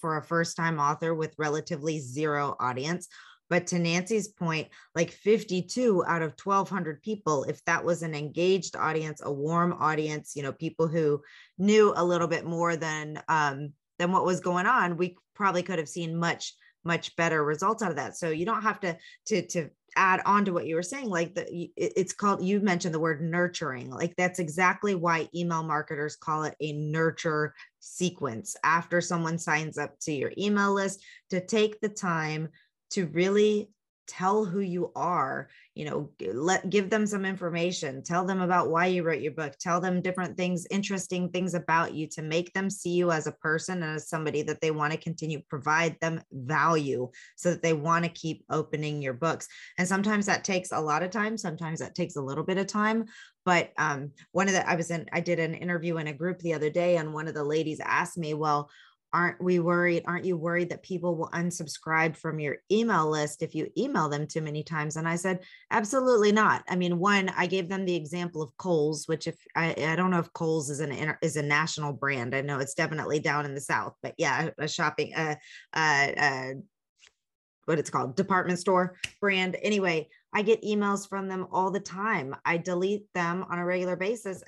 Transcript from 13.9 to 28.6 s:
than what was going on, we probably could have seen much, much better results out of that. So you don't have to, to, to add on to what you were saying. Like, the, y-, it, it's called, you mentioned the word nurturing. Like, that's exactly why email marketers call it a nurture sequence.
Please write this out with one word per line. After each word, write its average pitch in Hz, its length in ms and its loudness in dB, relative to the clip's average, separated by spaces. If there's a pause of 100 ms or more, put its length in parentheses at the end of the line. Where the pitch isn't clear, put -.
than 175 140 2
what 185 120 4
was 180 140 2
going 180 260 0
on, 208 320 4
we 180 200 -2 (180)
probably 185 260 2
could 180 160 -4
have 156 120 -2
seen 165 280 -6
much, 170 380 -2 (280)
much 165 340 -2
better 160 260 4
results 190 400 0
out 180 80 0
of 139 60 -4
that. 120 200 -6
So 170 140 -2
you 156 140 -2
don't 214 180 -2
have 214 160 -2
to, 170 180 -2 (300)
to, 175 200 0
to 160 220 -4 (260)
add 185 300 4
on 202 200 4
to 190 80 0
what 151 120 0
you 160 100 -2
were 165 60 0
saying. 269 280 -6
Like, 170 260 -2
the, 175 160 -4
y-, 175 240 -8
it, - 220 -2
it's 180 160 0
called, 202 280 2
you 196 200 2
mentioned 202 340 2
the 160 40 -2
word 156 220 0
nurturing. 165 680 -2
Like, 156 240 -4
that's 180 240 0
exactly 185 560 0
why 165 400 0
email 170 260 -2
marketers 151 540 -4
call 156 300 -2
it 147 160 -6
a 151 100 -4
nurture 151 800 0 (260)
sequence. - 840 -4